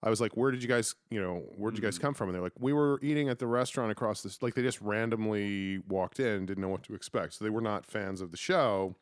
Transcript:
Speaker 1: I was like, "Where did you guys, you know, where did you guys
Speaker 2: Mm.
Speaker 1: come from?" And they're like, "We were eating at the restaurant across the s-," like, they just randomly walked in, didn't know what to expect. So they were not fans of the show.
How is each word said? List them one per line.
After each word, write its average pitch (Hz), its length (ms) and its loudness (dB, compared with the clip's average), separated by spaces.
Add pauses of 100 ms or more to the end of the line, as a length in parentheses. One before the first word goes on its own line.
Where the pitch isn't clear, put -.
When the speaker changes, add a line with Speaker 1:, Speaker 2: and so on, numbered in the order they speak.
Speaker 1:
I 110 80 4
was 110 100 4
like, 110 160 0
"Where 131 140 4
did 127 100 -2
you 120 80 -4
guys, 120 240 4 (160)
you 113 100 -2
know, 90 180 0 (200)
where 104 140 -2
did 110 80 -4
you - 40 0
guys 98 140 0
Speaker 2:
Mm. 87 40 -4
Speaker 1:
come 143 120 0
from?" 107 160 -2
And 90 60 -2
they're 90 80 -2
like, 90 160 -4
"We 131 120 2
were 143 300 4
eating 147 280 2
at 120 100 -2
the 123 80 -2
restaurant 120 440 2
across 107 300 0
the - 80 -8
s-," - 140 -8
like, 117 100 0
they 131 80 0
just 123 180 0
randomly 104 1080 0
walked 95 320 -2
in, 104 260 2
didn't 98 160 -4
know 95 80 0
what 95 140 -4
to - 100 -12
expect. 92 400 -4
So - 100 -10
they 110 60 0
were 110 120 0
not 104 260 0
fans 98 340 -4
of 92 80 -8
the 82 80 -12
show. 104 640 2